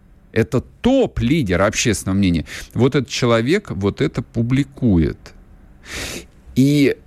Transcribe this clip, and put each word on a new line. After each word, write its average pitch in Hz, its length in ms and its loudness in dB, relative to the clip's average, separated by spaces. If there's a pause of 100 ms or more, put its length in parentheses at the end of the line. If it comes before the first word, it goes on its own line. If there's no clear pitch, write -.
(320)
это - 280 0
топ-лидер 139 1040 0
общественного 101 540 -2
мнения. 87 300 0 (280)
Вот 123 200 2
этот 135 140 -2
человек 120 640 0
вот 95 300 -2
это 139 220 -4
публикует. 117 960 0 (1400)
И 139 420 2 (100)